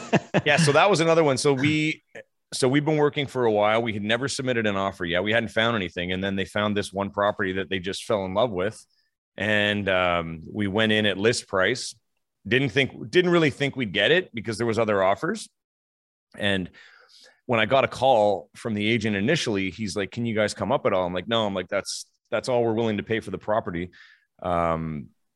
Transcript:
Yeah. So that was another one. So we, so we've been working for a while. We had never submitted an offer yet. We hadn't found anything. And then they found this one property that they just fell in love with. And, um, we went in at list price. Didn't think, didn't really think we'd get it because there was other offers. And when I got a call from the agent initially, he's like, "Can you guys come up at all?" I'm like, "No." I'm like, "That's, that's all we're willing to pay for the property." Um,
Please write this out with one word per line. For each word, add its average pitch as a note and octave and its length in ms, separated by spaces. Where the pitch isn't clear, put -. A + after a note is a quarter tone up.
Yeah. C#3+ 100
So D3 160
that E3 160
was F3 120
another E3 240
one. C#3 120
So C#3+ 160
we, D3+ 500
so - 140
we've C#3+ 160
been D#3 120
working D3 300
for B2+ 180
a A#2 80
while. G#2+ 300
We A#2 100
had G2+ 100
never A#2 260
submitted B2 380
an G2+ 100
offer G2 280
yet. F2 180
We G#2 100
hadn't A2+ 180
found A2+ 260
anything. F2+ 360
And F#2 120
then G2 120
they F#2+ 100
found G#2 300
this G2+ 160
one G2 180
property G2+ 440
that F#2+ 140
they F#2+ 100
just F#2 260
fell G2+ 200
in F#2 100
love A#2 160
with. F#2+ 320
And, G#2 520
um, F2 600
we G#2 160
went G#2+ 260
in G#2+ 140
at F#2+ 120
list A2+ 300
price. G2 460
Didn't B2+ 240
think, C3 400
didn't F3+ 220
really E3 180
think C3+ 260
we'd A#2 160
get G2+ 200
it F3+ 220
because A2+ 240
there A#2 80
was A2 120
other G#2 240
offers. D#3 460
And G2 320
when A#2 140
I A2 60
got C3 180
a A2+ 40
call G#2 640
from A2+ 200
the G#2 140
agent A2 280
initially, G2+ 540
he's G2 260
like, G2 140
"Can A#2+ 160
you A2+ 80
guys G#2 200
come G2 180
up C#3+ 140
at A2 60
all?" F#2 140
I'm F2 80
like, F#2 140
"No." A2+ 180
I'm G2 80
like, F#2 140
"That's, - 380
that's G#2+ 180
all B2 140
we're A2+ 120
willing A2 240
to G2 40
pay A2+ 180
for G2+ 100
the F#2 80
property." F#2 520
Um, E2 640